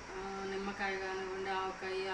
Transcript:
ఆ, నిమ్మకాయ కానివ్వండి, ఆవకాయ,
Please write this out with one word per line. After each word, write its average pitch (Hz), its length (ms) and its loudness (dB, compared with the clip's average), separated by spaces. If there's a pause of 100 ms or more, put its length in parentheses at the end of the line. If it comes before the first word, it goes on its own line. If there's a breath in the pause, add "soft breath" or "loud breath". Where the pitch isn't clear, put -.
(200)
ఆ, - 20 -2 (320)
నిమ్మకాయ 196 400 2 (140)
కానివ్వండి, 190 440 0 (120)
ఆవకాయ, 190 340 0 (160)